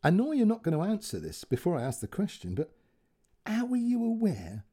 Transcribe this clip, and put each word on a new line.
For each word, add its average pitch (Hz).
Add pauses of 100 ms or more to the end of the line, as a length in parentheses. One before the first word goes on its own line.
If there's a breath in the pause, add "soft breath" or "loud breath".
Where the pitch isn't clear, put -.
I 151
know 226
you're 254
not 226
going 160
to 156
answer 202
this 78
before 170
I 120
ask 127
the 104
question, -
but 139 (720)
how 226
were 247
you 240
aware 147